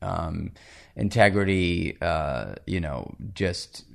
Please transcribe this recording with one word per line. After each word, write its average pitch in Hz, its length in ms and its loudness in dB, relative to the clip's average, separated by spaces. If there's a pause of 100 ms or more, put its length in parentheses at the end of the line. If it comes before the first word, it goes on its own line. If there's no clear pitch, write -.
um, 82 520 -4 (420)
integrity, 95 1040 4
uh, 69 540 -2 (120)
you 92 140 0
know, 69 320 -6 (220)
just - 500 -4 (100)